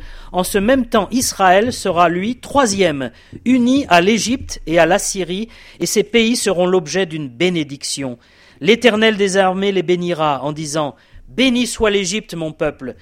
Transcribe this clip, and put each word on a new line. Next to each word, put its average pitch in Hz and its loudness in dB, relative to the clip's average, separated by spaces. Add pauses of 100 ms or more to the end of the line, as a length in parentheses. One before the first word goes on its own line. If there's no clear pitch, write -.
(320)
En 180 0
ce 180 -2
même 240 2
temps, 202 0
Israël 208 2
sera, 175 2
lui, 190 -4
troisième, 190 0 (340)
uni 254 2
à 175 6
l'Égypte 208 -2
et 160 0
à 165 6
l'Assyrie, 190 -2 (300)
et - -2
ces - 2
pays 226 2
seront 180 0
l'objet 180 0
d'une 156 -6
bénédiction. 139 -4 (420)
L'Éternel 220 2
des 190 0
armées 190 2
les 190 0
bénira 160 -2
en 147 -4
disant, « 151 -6 (320)
Béni 240 0
soit 220 -2
l'Égypte, 202 -4
mon 160 -6
peuple, 143 -6